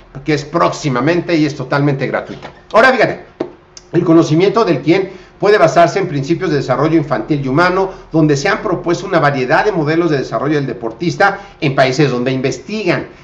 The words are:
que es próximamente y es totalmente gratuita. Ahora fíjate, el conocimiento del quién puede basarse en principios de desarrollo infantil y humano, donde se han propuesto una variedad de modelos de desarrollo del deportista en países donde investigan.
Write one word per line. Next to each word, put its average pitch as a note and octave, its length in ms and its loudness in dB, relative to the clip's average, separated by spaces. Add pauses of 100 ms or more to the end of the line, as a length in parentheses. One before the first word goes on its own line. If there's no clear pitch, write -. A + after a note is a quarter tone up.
(240)
que D#3 120 -2
es C#3 100 -4
próximamente E3 920 -2
y D#3 120 2
es C#3 80 -6
totalmente C#3 500 -2
gratuita. - 460 -8 (220)
Ahora B3 180 4
fíjate, G3+ 340 -2 (680)
el E3+ 120 0
conocimiento F3 600 4
del D#3+ 180 0
quién F3+ 280 0 (300)
puede G#3 180 4
basarse E3+ 400 4
en F#3+ 100 -2
principios D#3+ 440 -2
de D3 60 2
desarrollo C3+ 400 0
infantil D3 460 -2
y C3 40 -4
humano, F3+ 420 2 (220)
donde D3+ 260 4
se G3 120 -2
han G#3 120 -2
propuesto F3 460 -4
una F3+ 120 0
variedad C#3 460 0
de G#3+ 60 0
modelos E3 400 0
de C#3+ 80 0
desarrollo C3 380 -2
del C3+ 100 -2
deportista E3 720 -2 (200)
en C#3+ 140 -2
países C3 380 2
donde B2 200 -2
investigan. C3+ 760 -4 (160)